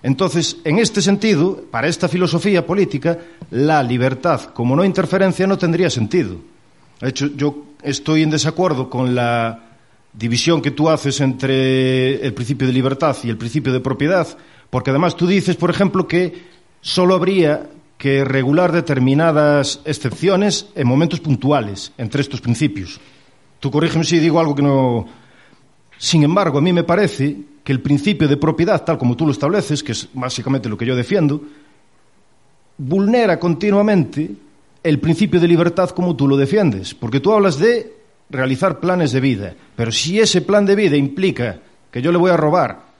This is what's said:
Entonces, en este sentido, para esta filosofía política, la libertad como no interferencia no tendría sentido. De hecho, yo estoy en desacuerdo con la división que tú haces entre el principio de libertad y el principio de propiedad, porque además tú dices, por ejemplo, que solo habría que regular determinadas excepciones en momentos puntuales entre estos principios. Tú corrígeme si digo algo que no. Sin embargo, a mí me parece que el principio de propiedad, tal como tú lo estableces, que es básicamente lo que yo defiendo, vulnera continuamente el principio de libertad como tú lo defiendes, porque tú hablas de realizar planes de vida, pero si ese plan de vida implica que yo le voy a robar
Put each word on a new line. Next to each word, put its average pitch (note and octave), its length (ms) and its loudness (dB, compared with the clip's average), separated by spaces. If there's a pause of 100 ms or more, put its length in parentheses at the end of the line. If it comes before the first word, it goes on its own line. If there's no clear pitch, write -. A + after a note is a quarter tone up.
Entonces, D#3+ 600 -2
en D#3+ 160 0
este G#3+ 220 0
sentido, G3 680 2
para A#2 180 -4
esta E3+ 200 -2
filosofía F3 580 0
política, E3+ 540 -2 (320)
la D3 320 2
libertad B2+ 720 -2
como B2 220 0
no F3 80 2
interferencia F#3+ 640 0
no G3 140 0
tendría E3 320 0
sentido. A2 460 -2 (640)
De B2+ 100 -4
hecho, C#3+ 260 -4
yo C#3+ 300 -4 (180)
estoy D#3 400 0
en D3+ 80 0
desacuerdo D#3 580 -2
con B2+ 240 -2
la A#2 460 -2 (520)
división B2 520 -2
que D3+ 80 -2
tú D#3 180 0
haces C#3+ 320 0
entre C3 960 0 (100)
el B2 80 -4
principio B2 320 -4
de B2+ 80 0
libertad C3+ 500 0
y A#2+ 60 -4
el A2+ 80 -4
principio B2+ 340 -4
de B2+ 80 0
propiedad, D3 480 0 (440)
porque B2+ 180 -2
además D3 260 2
tú F3 120 0
dices, F#3 280 2
por E3+ 140 0
ejemplo, F#3 380 0
que F3 340 -2 (400)
solo F3+ 320 2
habría F3 560 2 (280)
que C#3 260 0
regular C3+ 480 2
determinadas D3 1120 2
excepciones E3+ 920 -2
en C3+ 120 0
momentos D3+ 320 2
puntuales B2+ 760 -2
entre B2 240 -4
estos C3+ 200 -6
principios. G#2+ 580 -4 (600)
Tú C#3 120 -4
corrígeme D#3+ 340 0
si E3+ 140 2
digo D#3+ 200 2
algo D3+ 140 0
que C#3+ 80 -2
no. C3 460 2 (880)
Sin - 240 2
embargo, D3 380 2
a - 20 2
mí F3+ 100 2
me E3+ 120 2
parece E3+ 540 0 (260)
que - 80 -6
el C3 100 0
principio C#3+ 460 0
de C#3+ 100 2
propiedad, D#3+ 480 0
tal E3 140 -2
como B2 180 0
tú E3 80 0
lo D3 60 2
estableces, D#3+ 500 -2
que D3+ 120 -8
es - 200 -10
básicamente B2+ 560 -4
lo G#2 80 -6
que A#2 80 -4
yo B2+ 100 0
defiendo, D3 460 0 (1400)
vulnera G3 600 2
continuamente F#3+ 880 0 (540)
el D3+ 160 2
principio E3+ 400 2
de E3+ 80 4
libertad E3+ 420 2
como F3 260 -2
tú C#3 120 0
lo C#3 100 4
defiendes, C#3 560 0
porque A#2+ 260 -4
tú F#3+ 140 2
hablas G3 240 2
de A3+ 380 0 (340)
realizar C3 500 -2
planes E3+ 320 0
de C3 100 0
vida, G2+ 340 -2 (200)
pero A2+ 160 -2
si F3 280 -2
ese F#3 240 2
plan G3+ 240 2
de G3 80 4
vida F#3+ 200 2
implica C#3 640 -2 (320)
que B2 100 -6
yo D#3+ 100 0
le F3 80 2
voy F#3 100 4
a E3+ 80 4
robar D3+ 460 0 (160)